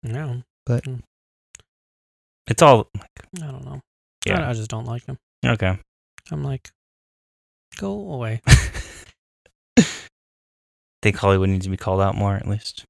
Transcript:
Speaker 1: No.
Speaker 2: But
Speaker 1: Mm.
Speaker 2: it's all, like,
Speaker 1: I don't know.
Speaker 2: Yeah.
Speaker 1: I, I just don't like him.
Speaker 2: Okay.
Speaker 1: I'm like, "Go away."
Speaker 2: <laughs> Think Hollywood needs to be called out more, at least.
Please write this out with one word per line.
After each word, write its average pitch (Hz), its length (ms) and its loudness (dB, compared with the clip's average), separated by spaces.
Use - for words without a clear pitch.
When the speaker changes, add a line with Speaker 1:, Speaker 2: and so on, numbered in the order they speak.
Speaker 1:
No. 123 400 -8
Speaker 2:
But 120 160 -2
Speaker 1:
Mm. 127 180 -10
Speaker 2:
it's - 140 2
all, 135 340 8
like, - 140 -12
Speaker 1:
I 156 100 -10
don't 131 140 -14
know. 139 160 -12
Speaker 2:
Yeah. 165 180 2
Speaker 1:
I, 131 60 -2
I - 20 -2
just 110 160 -6
don't 113 160 -6
like 120 220 -8
him. 135 100 -12
Speaker 2:
Okay. 107 320 2
Speaker 1:
I'm 151 120 -6
like, 69 260 -8
"Go 196 120 -8
away." 117 320 -6
Speaker 2:
<laughs> - 1400 2
Think 104 160 2
Hollywood 95 320 2
needs 95 160 0
to 95 60 -6
be 92 60 -4
called 95 240 -2
out 98 140 0
more, 98 200 0
at - 120 -6
least. - 420 -8